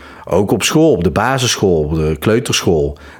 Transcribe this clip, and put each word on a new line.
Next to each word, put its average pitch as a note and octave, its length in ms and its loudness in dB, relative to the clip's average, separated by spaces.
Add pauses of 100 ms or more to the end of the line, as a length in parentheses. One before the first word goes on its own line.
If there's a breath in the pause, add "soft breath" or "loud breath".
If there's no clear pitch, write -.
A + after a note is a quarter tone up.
(260 loud breath)
Ook G2 260 0
op G#2+ 120 0
school, D#3+ 280 2
op F2 120 0
de F2+ 80 0
basisschool, G#2+ 720 0
op D2+ 120 -4
de D#2 240 -2
kleuterschool. D#2 800 0 (220 loud breath)